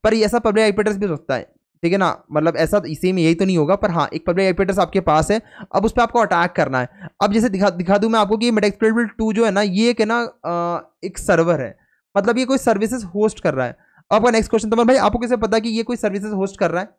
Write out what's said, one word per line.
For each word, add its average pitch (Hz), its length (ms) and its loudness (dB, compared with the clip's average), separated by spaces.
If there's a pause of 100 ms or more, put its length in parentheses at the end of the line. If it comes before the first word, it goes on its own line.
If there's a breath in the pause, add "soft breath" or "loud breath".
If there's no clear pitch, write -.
पर 220 100 2
ये 220 100 2
ऐसा 226 160 0
पब्लिक 220 240 2
आईपी 208 160 2
एड्रेस 208 160 0
भी 202 100 -4
हो 160 100 -2
सकता - 180 -6
है, 113 80 -4 (400)
ठीक 170 100 0
है 196 60 0
ना, 175 340 -2
मतलब 151 260 0
ऐसा 165 300 0
इसी 175 240 -2
में 180 100 0
यही 165 120 4
तो 180 100 0
नहीं 185 140 0
होगा, 156 180 2
पर 196 140 -2
हाँ 165 240 -2
एक 156 120 -6
पब्लिक 185 200 0
आईपी 185 160 0
एड्रेस 190 160 0
आपके 185 240 0
पास 156 280 2
है। 214 100 2 (340 loud breath)
अब 196 100 2
उस 226 80 0
पर 240 100 2
आपको 233 180 2
अटैक 180 320 0
करना 131 280 0
है। 160 280 -8 (140)
अब 202 100 2
जैसे 226 160 2
दिखा, 190 240 2
दिखा 185 260 0
दूँ 220 120 2
मैं 226 100 2
आपको 208 180 0
कि 240 140 0
Metasploitable 220 560 0 (100)
टू 220 140 0
जो 226 120 2
है 214 60 2
ना, 196 120 0
ये 214 280 2
एक 226 100 -4
है 214 60 2
ना, 233 140 -2
अ, 170 720 -6 (140)
एक 185 160 -10
सर्वर 165 420 2
है, 107 140 -12 (380)
मतलब 214 240 0
ये 262 60 0
कोई 262 160 0
सर्विसेज 220 440 -2 (100)
होस्ट 208 260 -2
कर 151 140 -2
रहा 127 120 -2
है। 120 100 -10 (340 soft breath)
अब - 40 2
आपका 233 160 4
नेक्स्ट 226 200 0
क्वेश्चन 214 200 -2
तो 226 140 2
भाई 254 140 4
आपको 208 200 0
कैसे 240 200 -2
पता 220 200 0
कि 220 120 -4
ये 226 120 -2
कोई 240 160 -4
सर्विसेज 208 360 -4
होस्ट 196 240 -4
कर 170 120 0
रहा 170 120 -4
है 214 60 -12 (100)